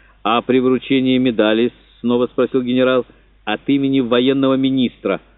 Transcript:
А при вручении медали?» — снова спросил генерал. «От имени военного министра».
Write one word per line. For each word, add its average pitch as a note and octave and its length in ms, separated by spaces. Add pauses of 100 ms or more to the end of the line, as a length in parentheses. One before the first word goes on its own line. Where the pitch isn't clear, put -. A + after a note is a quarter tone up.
(240)
А A2+ 180
при B2+ 180
вручении B2+ 580
медали?» — A2+ 540 (300)
снова A#2+ 260
спросил B2+ 340
генерал. B2+ 440 (400)
«От G#2+ 220
имени C3+ 340
военного C3 540
министра». C3 680 (160)